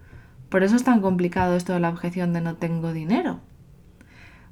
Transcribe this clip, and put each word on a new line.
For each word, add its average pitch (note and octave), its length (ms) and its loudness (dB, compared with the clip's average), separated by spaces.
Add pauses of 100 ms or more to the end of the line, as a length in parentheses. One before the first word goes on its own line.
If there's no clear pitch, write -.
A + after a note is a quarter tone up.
(480)
Por F#3 140 2
eso G#3 140 4
es B3 80 2
tan A#3+ 180 4
complicado F3+ 520 2
esto F3+ 200 -2
de F3 60 0
la E3+ 100 0
objeción F3 420 -4
de E3+ 80 -2
"no E3 160 -4
tengo E3 380 -4
dinero", G3 460 -2 (1120)